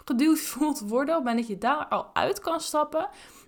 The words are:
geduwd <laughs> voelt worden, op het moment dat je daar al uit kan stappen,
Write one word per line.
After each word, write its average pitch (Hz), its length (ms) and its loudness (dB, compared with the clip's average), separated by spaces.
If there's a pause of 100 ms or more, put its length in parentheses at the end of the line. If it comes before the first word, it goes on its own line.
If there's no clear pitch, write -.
geduwd 302 420 4
<laughs> - 40 -6
voelt 285 280 0
worden, 262 380 0
op 277 60 0
het 240 80 0
moment 233 60 0
dat 233 100 -2
je 196 100 -6
daar 277 280 0
al - 280 -4
uit - 260 0
kan 330 200 -2
stappen, 311 500 -2 (380)